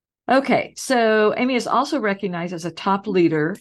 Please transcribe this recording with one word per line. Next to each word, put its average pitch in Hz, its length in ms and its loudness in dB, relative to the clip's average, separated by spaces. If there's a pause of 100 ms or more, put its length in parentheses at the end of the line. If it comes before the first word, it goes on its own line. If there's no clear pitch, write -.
(300)
Okay. 262 480 0
So 220 580 2
Amy 254 200 0
is 226 100 -2
also 277 340 0
recognized 190 540 -4
as 170 120 -10
a 165 60 -4
top 196 360 -2
leader 170 540 2